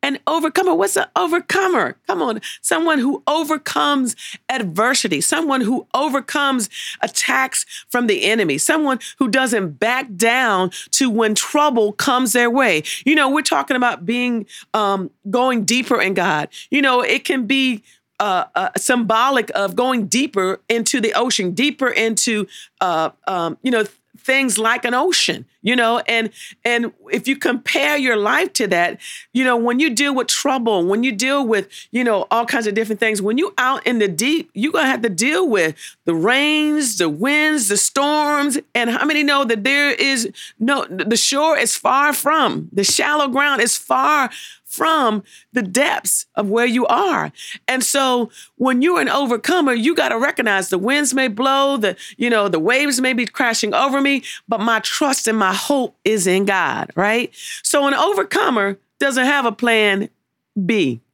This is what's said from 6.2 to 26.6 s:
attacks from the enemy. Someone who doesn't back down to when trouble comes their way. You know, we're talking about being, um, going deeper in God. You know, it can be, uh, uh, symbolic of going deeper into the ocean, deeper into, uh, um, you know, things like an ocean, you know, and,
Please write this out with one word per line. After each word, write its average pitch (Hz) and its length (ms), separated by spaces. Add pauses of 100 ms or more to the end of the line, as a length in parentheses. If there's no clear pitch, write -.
attacks 262 640 (240)
from 240 180
the 185 160
enemy. 180 360
Someone 294 400 (180)
who 269 100
doesn't 208 520
back 247 360
down 220 560 (200)
to 262 180
when 220 240
trouble 233 600
comes 254 400
their 240 160
way. 233 340 (220)
You 302 100
know, 285 120
we're 285 140
talking 277 340
about 240 300
being, 240 400 (280)
um, 196 360 (220)
going 240 340
deeper 233 340
in 190 140
God. 156 340 (220)
You 285 120
know, 254 200
it - 240
can 262 220
be, 262 360 (360)
uh, 190 260 (100)
uh, 185 220
symbolic 233 800
of 190 200
going 247 300
deeper 190 640
into 233 320
the 220 120
ocean, 220 380
deeper 254 380
into, 220 580 (340)
uh, 160 280 (180)
um, 170 340
you 262 100
know, 226 120 (360)
things 262 380
like 226 260
an 240 100
ocean, 294 520 (160)
you 208 120
know, 233 260
and, 226 320 (340)